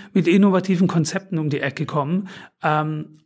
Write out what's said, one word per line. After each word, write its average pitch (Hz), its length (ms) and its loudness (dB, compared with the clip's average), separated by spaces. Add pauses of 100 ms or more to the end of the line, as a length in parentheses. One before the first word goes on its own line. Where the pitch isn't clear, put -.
(140)
mit 170 140 2
innovativen 190 600 4
Konzepten 165 520 -2
um 151 100 -2
die 139 120 -2
Ecke 139 260 -4
kommen. 160 400 -4 (340)
Ähm, 151 640 -4